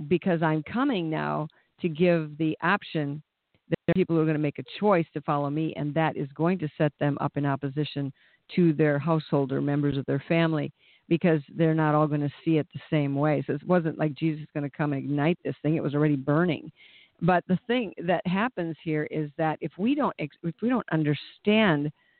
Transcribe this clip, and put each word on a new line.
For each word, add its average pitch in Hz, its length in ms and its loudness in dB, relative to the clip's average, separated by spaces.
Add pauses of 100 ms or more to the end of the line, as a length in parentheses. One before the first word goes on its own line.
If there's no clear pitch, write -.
"Because 170 340 2
I'm 156 220 2
coming 214 480 -2
now 151 380 -2 (320)
to 175 80 0
give 160 500 2
the 156 240 0
option, 156 580 -2 (480)
there - 80 -2 (120)
are 170 60 4
people 170 200 2
who 160 80 4
are 156 40 2
gonna 151 120 2
make 143 220 -2
a - 180 -14
choice 190 360 4
to 151 80 -8
follow 143 280 -2
me, 156 240 -2
and 147 200 -4
that 160 220 0
is 139 160 -6
going 170 260 0
to 151 100 -4 (100)
set 151 200 2
them 143 220 0
up 143 160 -4
in 143 80 0
opposition 139 680 -4 (420)
to 170 180 6
their 147 260 2
household 143 540 0
or 139 80 0
members 143 360 0
of 135 100 -4
their 139 220 -2
family, 160 440 0 (360)
because 165 340 2 (120)
they're 160 200 2
not 156 200 2
all 151 120 4
gonna 143 240 -2 (140)
see 160 140 2
it 139 140 -2
the - 160 -14
same 143 280 0
way." 143 300 2
So 131 80 -2
it 147 100 -6
wasn't 170 340 0
like 156 160 0
Jesus 156 280 -2
is - 120 -16
gonna 143 160 -4
come 147 220 -2
and 135 120 -4
ignite 147 380 0
this 143 180 -6
thing. 151 140 0
It 147 80 0
was 139 140 -2
already 147 200 4
burning. 147 540 0 (500)
But 175 280 2
the 185 180 2
thing 233 320 -2
that 170 300 -2
happens 185 560 -2
here 151 260 -2
is 151 180 -4 (100)
that 160 220 0
if - 160 -8
we 240 200 0
don't 233 240 -2
ex-, 151 240 -8
if 165 180 -4
we 233 60 0
don't 247 240 0
understand 156 1000 2 (300)